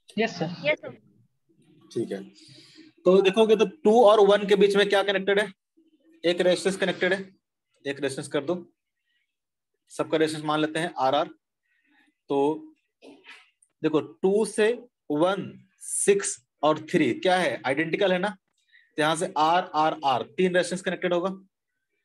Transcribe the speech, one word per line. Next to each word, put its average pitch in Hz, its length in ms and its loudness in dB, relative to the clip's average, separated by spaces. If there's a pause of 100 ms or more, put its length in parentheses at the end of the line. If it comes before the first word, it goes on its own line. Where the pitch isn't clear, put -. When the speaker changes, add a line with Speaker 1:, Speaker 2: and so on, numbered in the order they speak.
(180)
Speaker 1:
यस 226 200 -4
सर। 175 240 -6
Speaker 2:
यस 294 160 -2
सर। 294 120 -16 (1040)
Speaker 3:
ठीक 101 200 -6
है, 98 100 -8 (840)
तो 190 160 6
देखोगे 214 340 4
तो 208 100 2 (180)
टू 226 180 6
और 214 200 8
वन 202 260 4
के 202 80 4
बीच 196 200 4
में 202 120 4
क्या 196 140 2
कनेक्टेड 196 380 0
है, 214 60 -2 (800)
एक 175 160 0
रेजिस्टेंस 180 360 0
कनेक्टेड 180 360 -2
है, 196 60 -2 (680)
एक 139 160 -8
रेजिस्टेंस 135 280 -6
कर 143 160 -4
दो, 170 100 -4 (1400)
सबका 156 240 -4
रेजिस्टेंस 156 280 -2
मान 151 160 -2
लेते 156 180 -4
हैं - 200 -6
आरआर। 139 300 0 (1000)
तो 139 80 0 (1400)
देखो 156 180 0
टू 196 460 -2
से 214 260 0 (400)
वन, 170 380 -2 (300)
सिक्स - 560 -2 (260)
और 151 220 0
थ्री 151 320 0
क्या 185 200 0
है, 151 300 -2
आइडेंटिकल 160 460 -2
है 180 60 0
ना, 190 100 -4
तो - 760 -12
यहाँ 160 140 0
से 175 220 -6
आर, 170 360 2
आर, 156 300 0
आर 123 180 0 (140)
तीन 185 180 0
रेजिस्टेंस 180 280 -2
कनेक्टेड 180 320 -4
होगा, 175 160 -2 (760)